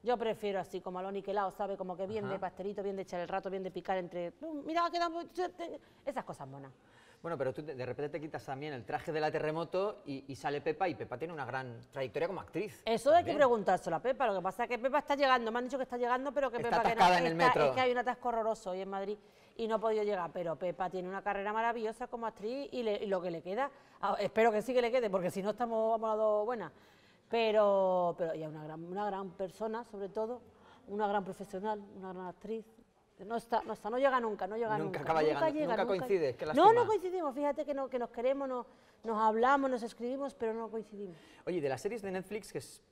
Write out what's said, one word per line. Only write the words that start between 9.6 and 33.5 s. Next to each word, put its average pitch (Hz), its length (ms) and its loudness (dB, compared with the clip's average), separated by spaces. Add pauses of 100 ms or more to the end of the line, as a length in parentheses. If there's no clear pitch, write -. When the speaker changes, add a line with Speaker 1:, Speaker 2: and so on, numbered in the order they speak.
Speaker 2:
y, 135 200 -8
y 135 80 -10
sale 143 240 -2
Pepa, 165 300 0
y 135 60 -4
Pepa 120 240 -8
tiene 165 160 -10
una 139 100 -6
gran 123 340 -6 (120)
trayectoria 143 360 -2
como 180 140 -4
actriz - 420 -8
Speaker 1:
Eso 233 280 2
hay 330 60 10
que - 20 10 (100)
Speaker 2:
también. 311 80 0
Speaker 1:
preguntárselo 208 580 4
a 156 40 -2
Pepa, 254 260 0
lo 208 80 2
que 185 80 0
pasa 185 220 -2
es 226 60 -4
que 240 100 -2
Pepa 254 180 0
está 294 160 0
llegando, 262 380 4
me 240 80 0
han 247 60 -4
dicho 254 120 -4
que 254 60 -2
está 247 140 -6
llegando, 247 360 0
pero 269 160 2
que 226 80 -4
Speaker 2:
Está 233 120 0
Speaker 1:
Pepa 226 120 4
que 214 60 4
no, 233 80 4
Speaker 2:
atascada 180 240 8
en 170 80 2
el 165 60 2
Speaker 1:
está, 170 120 4
Speaker 2:
metro. 151 200 6
Speaker 1:
es 139 80 4
que 254 80 2
hay 254 100 4
un 247 80 2
atasco 240 300 -2
horroroso 220 420 -2
hoy 185 100 -4
en 190 80 -8
Madrid 196 300 -6 (360)
y 226 120 -4
no 220 80 0
ha 214 40 2
podido 220 240 2
llegar, 185 300 -2
pero 170 220 -4
Pepa 180 340 -2
tiene 180 200 -6
una 196 120 -6
carrera 202 320 -2
maravillosa 226 540 -2
como 233 180 -6
actriz 226 460 -6
y, 254 100 -4
le, 214 220 2
y - 20 -4
lo 190 160 2
que 180 80 -4
le 165 140 -6
queda, 220 260 -2 (320)
ah, 202 180 0
espero 220 320 4
que 214 120 0
sí 247 100 -2
que 247 80 4
le 233 100 2
quede, 233 200 2
porque 180 180 0
si 190 140 -4
no 208 80 0
estamos, 220 400 0
vamos 226 160 0
a 220 60 2
las 214 40 2
dos 214 300 4
buenas. 214 240 -4 (600)
Pero, 202 840 4
pero, 160 180 -2
y 160 80 -6
es 156 60 -8
una 151 160 -10
gran, 160 180 -10
una 185 220 -4
gran 196 260 -4
persona, 220 540 -6
sobre 196 240 -8
todo, 220 320 -4 (460)
una 208 200 -2
gran 202 160 0
profesional, 190 580 -6 (160)
una 190 160 -12
gran 185 140 -10
actriz. 208 380 -8 (600)
No 220 120 -4
está, - 260 0